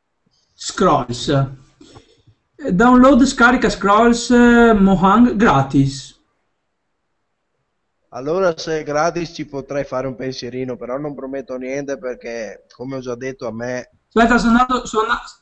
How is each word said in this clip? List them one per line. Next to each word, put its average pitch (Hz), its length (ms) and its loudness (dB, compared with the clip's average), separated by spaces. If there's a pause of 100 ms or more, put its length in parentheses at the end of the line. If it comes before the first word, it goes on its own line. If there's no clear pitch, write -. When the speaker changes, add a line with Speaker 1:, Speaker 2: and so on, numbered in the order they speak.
(540)
Speaker 1:
Scrolls. - 760 -4 (1300)
Eh, 277 180 -6
download, 254 520 6
scarica 240 440 2
Scrolls, 226 600 2
eh, 240 440 6
Mohang 196 600 4
gratis. 139 840 0 (1900)
Speaker 2:
Allora 160 460 -2
se 160 220 -6
è 151 60 -8
gratis 156 500 -4
ci 151 100 -10
potrei 139 380 -10
fare 131 240 -6
un 131 80 -8
pensierino, 127 640 -10
però 117 220 -10
non 147 180 -10
prometto 131 400 -12
niente 135 420 -8
perché, 117 760 -12
come 131 220 -12
ho 131 60 -8
già 123 160 -10
detto, 131 320 -10
a 107 40 -10
me 123 380 -10 (160)
Speaker 1:
Aspetta, 233 320 2
sto 233 100 0
andando, 247 380 0
sto 220 140 -4
andando - 220 -4 (200)